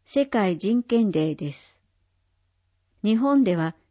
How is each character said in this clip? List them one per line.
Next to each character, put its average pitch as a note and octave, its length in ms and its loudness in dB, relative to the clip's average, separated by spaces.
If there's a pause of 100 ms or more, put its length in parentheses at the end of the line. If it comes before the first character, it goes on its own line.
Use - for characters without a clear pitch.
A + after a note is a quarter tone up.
世 C#4 220 0
界 G3 320 0
人 A#3 240 0
権 A#3 280 0
デ D#3 220 -2
ー - 20 -6
で D3 180 -8
す。 - 240 -20 (1300)
日 A3 140 0
本 C#4 260 2
で F3+ 140 2
は D#3+ 180 -4 (160)